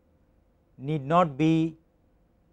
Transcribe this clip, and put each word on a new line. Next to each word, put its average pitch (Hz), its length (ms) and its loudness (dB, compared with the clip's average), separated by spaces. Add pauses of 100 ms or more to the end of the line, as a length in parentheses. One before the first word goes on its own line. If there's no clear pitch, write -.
(760)
need 139 280 -6
not 156 340 0
be 160 380 2 (760)